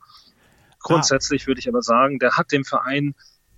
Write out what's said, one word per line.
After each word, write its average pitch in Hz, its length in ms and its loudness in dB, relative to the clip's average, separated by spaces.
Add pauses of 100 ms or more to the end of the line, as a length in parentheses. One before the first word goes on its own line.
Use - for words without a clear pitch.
(800)
Grundsätzlich 147 640 0
würde 131 140 -2
ich - 80 -6
aber 120 140 0
sagen, 123 360 2
der 123 180 2
hat 170 140 -2
dem 139 140 0
Verein 139 500 -4 (440)